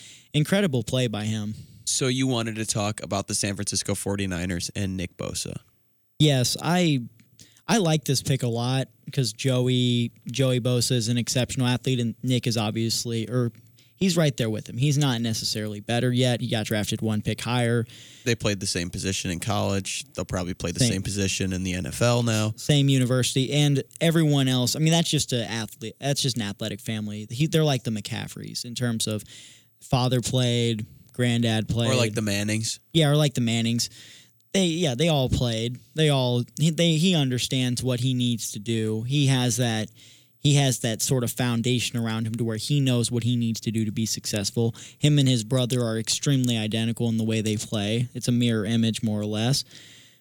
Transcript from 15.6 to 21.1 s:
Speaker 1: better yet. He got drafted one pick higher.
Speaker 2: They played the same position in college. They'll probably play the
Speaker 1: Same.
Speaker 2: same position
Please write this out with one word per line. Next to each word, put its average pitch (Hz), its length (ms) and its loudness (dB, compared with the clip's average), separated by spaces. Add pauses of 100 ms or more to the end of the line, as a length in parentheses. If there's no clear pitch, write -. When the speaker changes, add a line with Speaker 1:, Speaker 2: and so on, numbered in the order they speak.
Speaker 1:
better 120 340 0
yet. 123 260 2
He 123 80 -4
got 110 200 -2
drafted 107 340 -2
one 107 220 0
pick 107 180 -4
higher. 117 460 0 (360)
Speaker 2:
They 117 120 2
played 104 240 -2
the 98 80 -4
same 90 240 -2
position 95 400 -4
in 82 80 -4
college. 98 760 -2
They'll 92 100 -6
probably 90 300 -4
play - 180 -4
the 90 100 -6
Speaker 1:
Same. 117 100 4
Speaker 2:
same 95 100 -2
position 98 520 -2